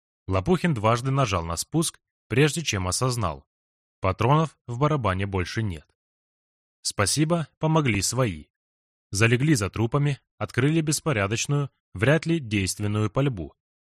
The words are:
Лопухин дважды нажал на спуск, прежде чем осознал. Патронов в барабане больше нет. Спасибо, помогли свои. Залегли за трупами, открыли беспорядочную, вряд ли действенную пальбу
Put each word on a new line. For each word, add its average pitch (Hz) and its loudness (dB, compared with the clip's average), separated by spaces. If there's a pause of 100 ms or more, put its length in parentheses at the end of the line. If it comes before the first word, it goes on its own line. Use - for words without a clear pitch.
(280)
Лопухин 156 2
дважды 117 0
нажал 98 0
на 85 -6
спуск, - -4 (280)
прежде 151 2
чем 92 -2
осознал. 104 -2 (540)
Патронов 135 2
в 120 -8
барабане 110 0
больше 95 -2
нет. 90 -6 (960)
Спасибо, 156 0 (120)
помогли 147 2
свои. 104 -2 (640)
Залегли 120 4
за 101 0
трупами, 139 0 (200)
открыли 147 0
беспорядочную, 143 -2 (240)
вряд 131 2
ли 165 0
действенную 104 -2
пальбу 123 -2 (260)